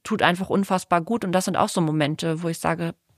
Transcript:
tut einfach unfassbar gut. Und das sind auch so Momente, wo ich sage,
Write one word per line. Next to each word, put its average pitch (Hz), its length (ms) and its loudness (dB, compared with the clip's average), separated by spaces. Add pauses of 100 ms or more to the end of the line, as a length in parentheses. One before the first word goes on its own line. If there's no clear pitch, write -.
tut - 180 -2
einfach 180 300 2
unfassbar 185 500 2
gut. 226 240 -4
Und 180 60 -2
das 185 140 2
sind 185 120 -2
auch 214 120 2
so - 120 0
Momente, 156 640 0
wo 175 40 -2
ich 165 120 -4
sage, 165 340 -2 (240)